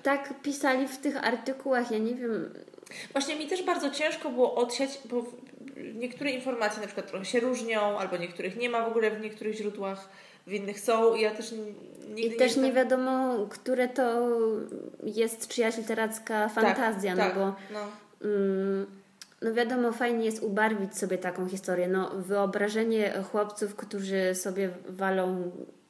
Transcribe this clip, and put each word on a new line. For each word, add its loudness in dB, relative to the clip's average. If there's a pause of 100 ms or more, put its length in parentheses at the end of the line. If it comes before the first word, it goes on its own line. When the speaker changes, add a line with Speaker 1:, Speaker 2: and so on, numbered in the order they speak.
Speaker 1:
tak 0
pisali 2
w -8
tych 0
artykułach, 0
ja 2
nie 0
wiem. -4 (580)
Speaker 2:
Właśnie 0
mi -6
też -2
bardzo 2
ciężko 0
było 4
odsiać, 0
bo -2
w-, -10 (600)
niektóre -4
informacje -2
na -6
przykład -8
trochę -8
się 2
różnią, 0 (200)
albo -2
niektórych -6
nie 0
ma 2
w 0
ogóle 4
w -6
niektórych -6
źródłach, -6 (380)
w -6
innych -4
są. 6
Ja 4
też -8
n-, -8 (420)
nigdy 0
Speaker 1:
I -4
też 6
Speaker 2:
nie 4
Speaker 1:
nie 6
Speaker 2:
jestem 2 (140)
Speaker 1:
wiadomo, 2
które 0
to 2 (760)
jest 0
czyjaś 0
literacka 0
Speaker 2:
Tak, -6
Speaker 1:
fantazja, 4
Speaker 2:
tak, 4
Speaker 1:
no 2
bo 0 (180)
Speaker 2:
no. -6 (500)
Speaker 1:
mm, 2 (560)
no 0
wiadomo, 2
fajnie 0
jest -2
ubarwić 0
sobie -2
taką -4
historię. 0
No, 0
wyobrażenie 2 (180)
chłopców, 0
którzy 0
sobie -2 (200)
walą 0 (380)